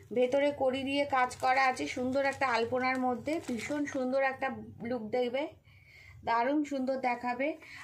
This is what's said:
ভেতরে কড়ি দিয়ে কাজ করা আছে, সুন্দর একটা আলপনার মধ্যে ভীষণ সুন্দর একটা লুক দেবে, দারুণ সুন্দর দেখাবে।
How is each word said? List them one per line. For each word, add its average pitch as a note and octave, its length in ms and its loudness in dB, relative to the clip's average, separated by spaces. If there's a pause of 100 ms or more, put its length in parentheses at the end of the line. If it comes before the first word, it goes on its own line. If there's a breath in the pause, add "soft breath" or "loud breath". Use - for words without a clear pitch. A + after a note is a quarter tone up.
(140)
ভেতরে C#4 440 4
কড়ি C4+ 260 0
দিয়ে C#4 220 2
কাজ B3+ 300 2
করা C4 280 4
আছে, C4 240 2
সুন্দর C4 380 0
একটা C4+ 220 2
আলপনার B3+ 520 2
মধ্যে B3+ 480 0
ভীষণ C#4+ 380 -2
সুন্দর C4+ 380 0
একটা C4 260 0 (340)
লুক A#3 180 -4
দেবে, B3 460 -2 (800 loud breath)
দারুণ B3 380 2
সুন্দর C4+ 340 -2
দেখাবে। B3 600 -2 (260 loud breath)